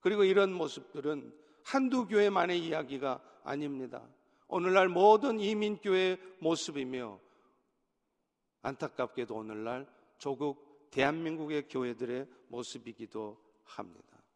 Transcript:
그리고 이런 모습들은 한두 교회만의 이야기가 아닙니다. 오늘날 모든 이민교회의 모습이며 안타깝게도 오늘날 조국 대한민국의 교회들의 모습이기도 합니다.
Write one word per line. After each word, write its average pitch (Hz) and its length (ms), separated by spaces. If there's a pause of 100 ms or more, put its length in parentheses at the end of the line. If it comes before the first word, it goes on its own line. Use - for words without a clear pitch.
그리고 202 240
이런 190 280
모습들은 147 800 (320)
한두 262 420
교회만의 190 540
이야기가 139 600 (240)
아닙니다. 131 600 (420)
오늘날 185 400
모든 214 520
이민교회의 196 800 (220)
모습이며 131 800 (1400)
안타깝게도 123 720
오늘날 110 520 (320)
조국 139 720
대한민국의 151 760
교회들의 123 580 (220)
모습이기도 113 920 (240)
합니다. - 580 (140)